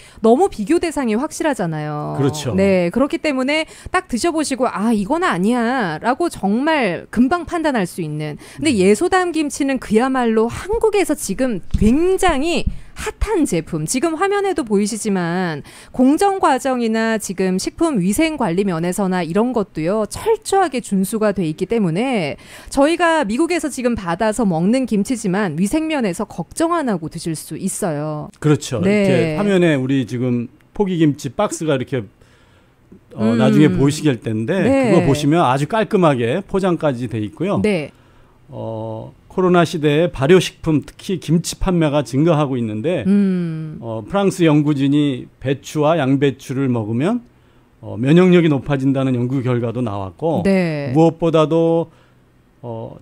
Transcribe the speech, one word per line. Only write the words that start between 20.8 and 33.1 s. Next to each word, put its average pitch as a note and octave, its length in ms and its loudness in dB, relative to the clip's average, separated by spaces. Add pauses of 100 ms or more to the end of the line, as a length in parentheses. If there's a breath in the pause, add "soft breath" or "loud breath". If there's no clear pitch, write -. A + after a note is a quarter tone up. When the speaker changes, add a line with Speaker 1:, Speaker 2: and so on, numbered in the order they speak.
Speaker 1:
준수가 G#3 500 0
돼 F#3 160 -2
있기 D#3 160 -4
때문에 G3+ 720 0 (320 loud breath)
저희가 D#4+ 560 2
미국에서 D4 460 -2
지금 A#3+ 240 -2
받아서 G#3+ 500 -2
먹는 G3 400 2
김치지만 G3+ 760 -2
위생 D4+ 300 0
면에서 A3 380 -2
걱정 D#4+ 480 -4
안 C#4+ 160 -2
하고 E3+ 180 -4
드실 E3 280 -8
수 - 200 -12
있어요. D3+ 720 -6 (100)
Speaker 2:
그렇죠. D3 440 0
Speaker 1:
네. G#3 240 2
Speaker 2:
이렇게 - 300 2
화면에 F3+ 400 2
우리 C3 300 0
지금 B2 420 -2 (260)
포기김치 D#3+ 560 0
박스가 D#3 460 -2
이렇게, B2 260 -4 (1120 soft breath)